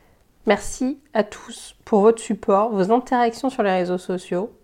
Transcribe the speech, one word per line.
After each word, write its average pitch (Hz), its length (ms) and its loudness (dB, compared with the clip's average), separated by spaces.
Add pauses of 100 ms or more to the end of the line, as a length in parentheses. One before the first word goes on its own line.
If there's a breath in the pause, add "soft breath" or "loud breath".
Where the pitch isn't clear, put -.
(460 soft breath)
Merci 254 540 -2 (140)
à 214 100 2
tous - 520 -18 (100)
pour 208 160 2
votre 226 200 4
support, 208 520 0
vos 190 180 0
interactions 240 580 0
sur 247 140 -2
les 202 80 0
réseaux 180 260 0
sociaux, 185 540 -6 (120)